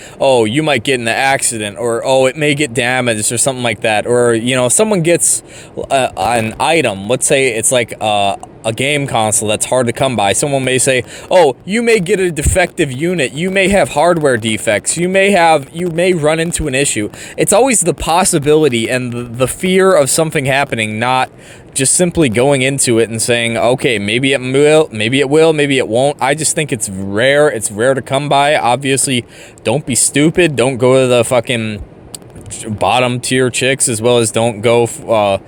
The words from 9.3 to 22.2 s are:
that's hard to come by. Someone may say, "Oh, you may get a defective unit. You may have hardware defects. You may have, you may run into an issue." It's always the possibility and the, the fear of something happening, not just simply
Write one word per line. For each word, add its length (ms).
that's 200
hard 180
to 80
come 220
by. 180
Someone 300
may 160
say, 240
"Oh, 260
you 180
may 160
get 200
a 120
defective 600
unit. 400
You 200
may 160
have 220
hardware 480
defects. 600
You 100
may 220
have, 420
you 180
may 240
run 260
into 280
an 60
issue." 380
It's 160
always 280
the 120
possibility 960
and 240
the, 80
the 260
fear 460
of 160
something 360
happening, 520
not 320
just 180
simply 340